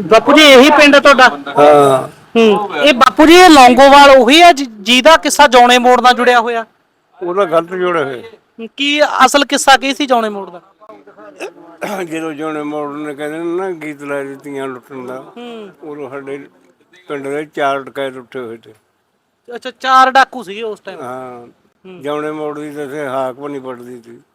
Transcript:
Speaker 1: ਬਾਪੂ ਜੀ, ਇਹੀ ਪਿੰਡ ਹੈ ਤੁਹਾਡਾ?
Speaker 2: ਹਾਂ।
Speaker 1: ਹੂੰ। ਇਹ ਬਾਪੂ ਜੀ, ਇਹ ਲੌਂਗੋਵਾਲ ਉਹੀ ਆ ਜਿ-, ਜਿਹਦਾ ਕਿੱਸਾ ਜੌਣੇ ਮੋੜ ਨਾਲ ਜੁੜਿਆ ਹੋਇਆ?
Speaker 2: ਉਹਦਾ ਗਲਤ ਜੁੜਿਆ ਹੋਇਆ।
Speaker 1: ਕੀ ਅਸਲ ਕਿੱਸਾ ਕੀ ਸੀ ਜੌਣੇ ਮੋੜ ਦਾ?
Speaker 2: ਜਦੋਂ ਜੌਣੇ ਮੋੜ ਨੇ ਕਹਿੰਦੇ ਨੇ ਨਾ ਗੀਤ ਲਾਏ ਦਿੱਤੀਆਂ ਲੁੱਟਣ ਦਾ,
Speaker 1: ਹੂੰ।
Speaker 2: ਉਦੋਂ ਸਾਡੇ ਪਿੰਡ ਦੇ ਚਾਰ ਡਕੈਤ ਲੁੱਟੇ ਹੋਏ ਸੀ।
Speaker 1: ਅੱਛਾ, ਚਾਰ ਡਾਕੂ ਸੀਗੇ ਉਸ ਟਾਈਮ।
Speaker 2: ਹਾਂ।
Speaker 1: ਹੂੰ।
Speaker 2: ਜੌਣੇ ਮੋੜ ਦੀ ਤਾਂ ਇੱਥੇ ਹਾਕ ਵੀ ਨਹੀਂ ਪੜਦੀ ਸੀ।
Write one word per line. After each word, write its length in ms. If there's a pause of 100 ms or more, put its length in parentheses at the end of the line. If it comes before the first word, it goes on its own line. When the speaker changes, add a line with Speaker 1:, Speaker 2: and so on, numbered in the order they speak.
Speaker 1:
ਬਾਪੂ 300
ਜੀ, 100
ਇਹੀ 260
ਪਿੰਡ 260
ਹੈ 40
ਤੁਹਾਡਾ? 300 (280)
Speaker 2:
ਹਾਂ। 500
Speaker 1:
ਹੂੰ। 680
ਇਹ 160
ਬਾਪੂ 320
ਜੀ, 80
ਇਹ 160
ਲੌਂਗੋਵਾਲ 600
ਉਹੀ 320
ਆ 100
ਜਿ-, 180
ਜਿਹਦਾ 480
ਕਿੱਸਾ 300
ਜੌਣੇ 300
ਮੋੜ 240
ਨਾਲ 120
ਜੁੜਿਆ 280
ਹੋਇਆ? 240 (580)
Speaker 2:
ਉਹਦਾ 220
ਗਲਤ 240
ਜੁੜਿਆ 360
ਹੋਇਆ। 640 (100)
Speaker 1:
ਕੀ 260
ਅਸਲ 420
ਕਿੱਸਾ 320
ਕੀ 160
ਸੀ 120
ਜੌਣੇ 240
ਮੋੜ 200
ਦਾ? 120 (1400)
Speaker 2:
ਜਦੋਂ 300
ਜੌਣੇ 300
ਮੋੜ 320
ਨੇ 200
ਕਹਿੰਦੇ 220
ਨੇ 60
ਨਾ 280
ਗੀਤ 320
ਲਾਏ 220
ਦਿੱਤੀਆਂ 420
ਲੁੱਟਣ 380
ਦਾ, 320
Speaker 1:
ਹੂੰ। 320 (140)
Speaker 2:
ਉਦੋਂ 260
ਸਾਡੇ 380 (600)
ਪਿੰਡ 200
ਦੇ 180
ਚਾਰ 360
ਡਕੈਤ 320
ਲੁੱਟੇ 260
ਹੋਏ 260
ਸੀ। 80 (840)
Speaker 1:
ਅੱਛਾ, 160
ਚਾਰ 400
ਡਾਕੂ 320
ਸੀਗੇ 180
ਉਸ 180
ਟਾਈਮ। 220
Speaker 2:
ਹਾਂ। 460 (420)
Speaker 1:
ਹੂੰ। 120
Speaker 2:
ਜੌਣੇ 300
ਮੋੜ 280
ਦੀ 120
ਤਾਂ 120
ਇੱਥੇ 240
ਹਾਕ 320
ਵੀ 120
ਨਹੀਂ 100
ਪੜਦੀ 400
ਸੀ। 160 (180)